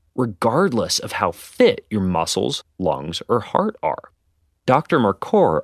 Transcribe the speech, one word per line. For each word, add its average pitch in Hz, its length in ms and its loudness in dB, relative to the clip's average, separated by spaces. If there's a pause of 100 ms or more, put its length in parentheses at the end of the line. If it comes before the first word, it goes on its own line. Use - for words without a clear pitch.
(140)
regardless 120 840 0
of - 140 -8
how 90 200 -2
fit - 580 0
your 104 120 -2
muscles, 92 600 -2 (160)
lungs, 80 500 -4
or 117 120 2
heart - 420 -2
are. - 300 -6 (560)
Doctor 147 320 2
Marcour 104 640 2